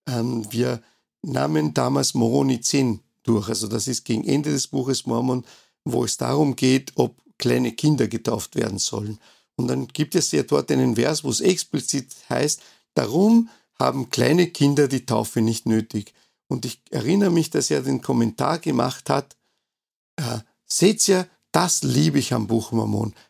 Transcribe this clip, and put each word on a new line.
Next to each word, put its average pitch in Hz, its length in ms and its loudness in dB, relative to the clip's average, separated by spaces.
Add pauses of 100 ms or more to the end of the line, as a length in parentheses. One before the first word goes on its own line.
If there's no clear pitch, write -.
Ähm, 117 440 -4
wir 120 300 -2 (400)
nahmen 151 520 -2
damals 135 400 0
Moroni 127 460 2
zehn 131 400 0 (220)
durch. 104 260 0
Also 107 180 -4
das 107 220 -4
ist 123 160 -6
gegen 110 200 -2
Ende 147 260 0
des 139 180 -2
Buches 131 380 -2
Mormon, 127 380 -2 (400)
wo 120 200 0
es 113 120 -4
darum 135 400 0
geht, 131 400 2
ob 123 200 0 (220)
kleine 123 340 0
Kinder 127 360 2
getauft 113 480 -6
werden 104 220 -2
sollen. 107 400 -6 (380)
Und 127 120 -2
dann 127 200 -2
gibt - 260 -4
es - 180 0
ja 147 100 2
dort 143 280 0
einen 131 260 2
Vers, 143 280 0
wo 143 40 -4
es 117 120 -2
explizit - 720 -2 (160)
heißt, 135 320 -2 (320)
„Darum 208 560 4 (280)
haben 131 320 -2
kleine 160 380 4
Kinder 143 400 2
die 127 180 -2
Taufe 113 360 0
nicht 110 240 0
nötig.“ 110 480 -2 (340)
Und 120 160 -6
ich 123 160 -12 (100)
erinnere 175 400 2
mich, 165 200 2
dass 151 200 -2
er 143 120 0
den 131 180 -2
Kommentar 131 580 0
gemacht 131 520 -2
hat, 143 260 -2 (800)
äh, 117 240 -6 (260)
„Seht - 420 2
ihr, 185 200 2 (240)
das 170 300 2
liebe 143 360 2
ich 127 140 0
am 113 140 0
Buch 113 260 -2
Mormon, 110 420 -2 (160)